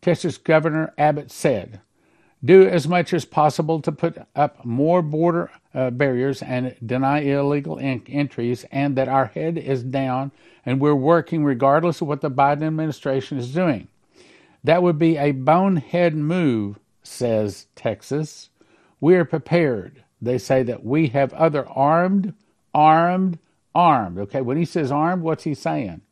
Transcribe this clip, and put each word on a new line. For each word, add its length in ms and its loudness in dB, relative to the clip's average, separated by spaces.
Texas 360 -2
Governor 600 0
Abbott 340 0
said, 480 -4
"Do 240 8
as 200 0
much 260 0
as 100 -2
possible 580 0
to 100 -4
put 260 -4
up 300 -2
more 360 0
border, 480 -2
uh, 160 -2
barriers 520 -2
and 340 -6
deny 340 0
illegal 600 -2
en-, 280 -6
entries, 640 -4
and 240 -2
that 120 0
our 200 0
head 300 -6
is 260 -4
down 480 -4
and 140 -2
we're 160 4
working 480 2
regardless 580 2
of 60 -6
what 140 -4
the 80 -2
Biden 340 2
administration 760 -4
is 160 -6
doing. 340 -2
That 200 2
would 160 2
be 180 2
a 140 0
bonehead 840 2
move," 640 -2
says 760 -4
Texas. 720 -6
"We 160 4
are 100 2
prepared." 760 -2
They 160 -2
say 260 0
that 220 -8
we 220 0
have 260 -2
other 340 0
armed, 680 0
armed, 640 4
armed. 460 2
Okay, 220 -6
when 160 -2
he 80 0
says 260 -2
armed, 320 0
what's 220 -4
he 100 -2
saying? 460 -6